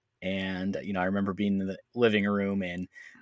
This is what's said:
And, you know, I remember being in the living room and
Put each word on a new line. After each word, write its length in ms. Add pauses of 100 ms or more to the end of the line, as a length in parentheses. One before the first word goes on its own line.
(240)
And, 600
you 100
know, 60
I 60
remember 280
being 280
in 60
the 100 (180)
living 300
room 360
and 260 (340)